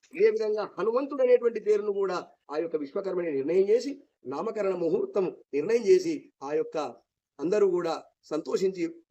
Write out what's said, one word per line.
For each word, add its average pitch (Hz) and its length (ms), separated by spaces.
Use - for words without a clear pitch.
ఇదే 202 160
విధంగా 214 480
హనుమంతుడు 262 440
అనేటువంటి 233 380
పేరును 208 320
కూడా 190 340
ఆ 147 80
యొక్క 165 180
విశ్వకర్మని 175 560
నిర్ణయం 160 360
చేసి, 247 340
నామకరణ 190 480
ముహూర్తం 175 640
నిర్ణయం 220 320
చేసి, 180 460
ఆ 143 120
యొక్క 156 240
అందరూ 196 300
కూడా 165 320
సంతోషించి, 175 680